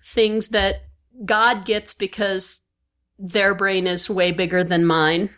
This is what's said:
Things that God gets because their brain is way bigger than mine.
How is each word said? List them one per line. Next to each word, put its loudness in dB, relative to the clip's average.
Things 0
that 0
God 2
gets -4
because -4
their 0
brain 0
is -4
way 0
bigger 0
than 2
mine. 2